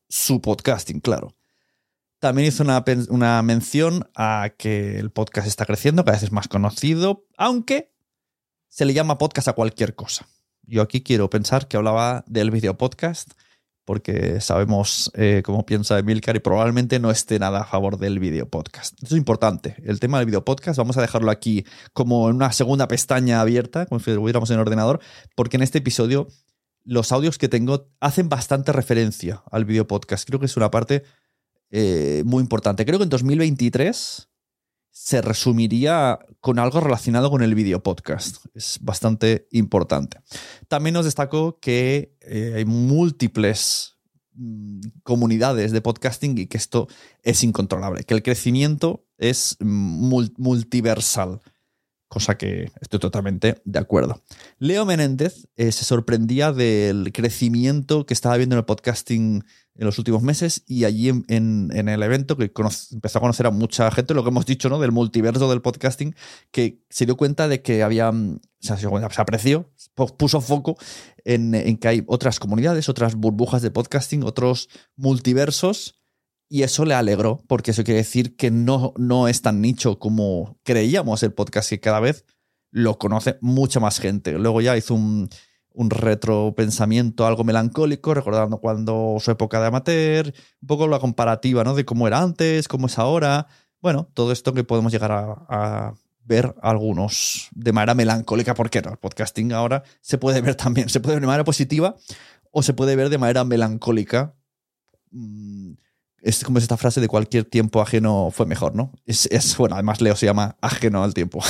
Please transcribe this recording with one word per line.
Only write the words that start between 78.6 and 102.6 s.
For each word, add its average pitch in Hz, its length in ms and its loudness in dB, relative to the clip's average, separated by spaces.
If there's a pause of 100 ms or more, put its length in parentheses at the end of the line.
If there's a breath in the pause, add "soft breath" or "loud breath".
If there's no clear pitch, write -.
no 123 320 2
es 117 120 0
tan 104 200 0
nicho 113 400 0
como 101 640 -2
creíamos 117 580 0
el 104 100 0
podcast, - 380 -4
que 101 80 -4
cada 107 220 0
vez 135 240 0 (480)
lo 110 260 0
conoce 107 420 -2
mucha 131 380 2
más 107 220 0
gente. 98 320 -4
Luego 113 280 0
ya 123 160 2
hizo 113 180 -2
un, 107 360 0 (420 loud breath)
un 117 180 -2
retropensamiento 110 1300 0
algo 113 200 2
melancólico, 135 680 0
recordando 110 440 0
cuando 110 600 -2
su 117 100 0
época 113 300 0
de 113 80 2
amateur, 156 640 0 (260 soft breath)
un 143 60 -18
poco 151 220 0
la 147 100 2
comparativa, 117 640 0
¿no? 131 140 0
De 139 80 0
cómo 117 240 0
era 117 120 2
antes, 160 460 0
cómo 131 220 -2
es - 100 -4
ahora. 147 480 0 (340 soft breath)
Bueno, 165 320 -2
todo 120 200 0
esto 127 200 -2
que 127 120 0
podemos 113 260 0
llegar 110 220 0
a, 107 360 -6
a 107 460 -4 (300)
ver 117 380 0
algunos 104 920 -2
de 117 200 -2
manera 110 220 4
melancólica, 113 600 0
porque 113 280 -2
no, 90 80 -12
el 101 80 -12
podcasting 113 540 -6
ahora 120 320 -2 (160 soft breath)
se - 180 -2
puede 131 220 2
ver 127 160 0
también, 123 320 0
se 131 100 0
puede 135 160 0
ver 147 60 0
de 135 80 0
manera 143 160 2
positiva 151 500 0 (560 loud breath)
o 147 140 2